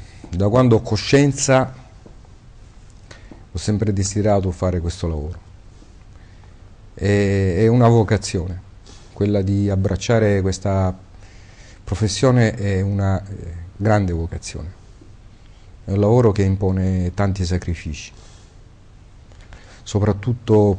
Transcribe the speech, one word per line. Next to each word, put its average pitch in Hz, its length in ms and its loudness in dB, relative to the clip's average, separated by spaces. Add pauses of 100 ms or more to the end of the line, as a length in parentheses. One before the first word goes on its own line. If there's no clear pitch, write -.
(300)
da 95 180 0
quando 120 280 4
ho 104 40 2
coscienza 135 960 0 (1800)
ho 87 60 -8
sempre 104 340 -2
desiderato 98 600 0
fare 90 280 -2
questo 82 260 -6
lavoro. 78 320 -6 (1600)
È, 98 640 0
è 110 80 4
una 117 220 4
vocazione, 95 720 0 (520)
quella 101 300 0
di 101 260 0
abbracciare 98 720 0
questa 95 560 -2 (880)
professione 110 720 2
è 98 260 -2
una, 98 400 0
eh, - 320 -12 (240)
grande 101 360 0
vocazione. 82 640 -8 (1080)
È 92 60 -8
un 101 100 0
lavoro 117 300 4
che 98 120 0
impone 92 720 0
tanti 95 300 -2
sacrifici, 85 680 -6 (1700)
soprattutto 104 960 2